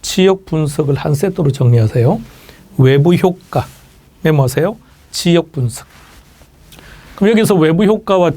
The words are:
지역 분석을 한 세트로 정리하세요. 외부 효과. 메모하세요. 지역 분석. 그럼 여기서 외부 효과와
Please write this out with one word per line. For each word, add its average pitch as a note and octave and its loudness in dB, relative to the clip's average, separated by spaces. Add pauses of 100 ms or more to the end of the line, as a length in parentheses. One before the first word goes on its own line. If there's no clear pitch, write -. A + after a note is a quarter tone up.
지역 F#3+ 0
분석을 D3 -2
한 D3+ -4
세트로 D#3+ -2
정리하세요. A#2+ 0 (580)
외부 C#3+ 4
효과. F3 -2 (580)
메모하세요. D#3 0 (340)
지역 E3+ 0
분석. B2 -8 (1300)
그럼 G3+ 0
여기서 G#3+ 2
외부 D#3+ 2
효과와 F#3+ 0